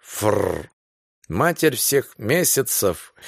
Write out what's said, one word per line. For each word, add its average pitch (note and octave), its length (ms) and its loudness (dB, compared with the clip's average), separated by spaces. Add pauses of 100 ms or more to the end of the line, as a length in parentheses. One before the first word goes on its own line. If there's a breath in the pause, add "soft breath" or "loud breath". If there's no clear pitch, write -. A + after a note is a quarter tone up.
фрр, F#2+ 720 -2 (580)
матерь C#3+ 480 0
всех - 420 -2
месяцев, B2+ 960 0 (140)